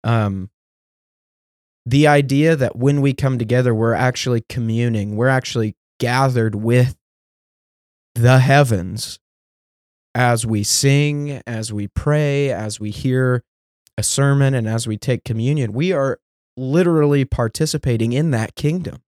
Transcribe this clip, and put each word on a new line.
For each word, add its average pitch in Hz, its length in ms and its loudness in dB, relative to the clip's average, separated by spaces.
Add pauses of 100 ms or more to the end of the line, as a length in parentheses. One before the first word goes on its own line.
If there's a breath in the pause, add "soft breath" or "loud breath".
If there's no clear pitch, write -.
Um, 104 460 -2 (1400)
the 143 200 4
idea 143 480 4
that 127 180 -2
when 139 260 2
we 139 140 2
come 131 240 -2
together, 120 340 0
we're 113 220 0
actually 120 540 -2
communing, 113 680 -2
we're 117 140 0
actually 120 480 -2 (240)
gathered 123 560 0
with 123 400 2 (1200)
the 120 240 6
heavens 117 800 0 (920)
as 120 320 0
we 107 200 -2
sing, 143 840 0
as 110 260 -8
we 104 140 -6
pray, 143 640 -2
as 107 300 -6
we 104 100 -6
hear 127 540 0 (520)
a 107 60 -4
sermon, 139 500 2
and 120 140 -2
as 113 220 -4
we 107 80 -4
take 123 260 -4
communion, 120 500 -2
we 160 200 -2
are 139 260 -2 (380)
literally 147 680 2
participating 120 880 -2
in 151 200 0
that 110 240 -4
kingdom. 156 540 -4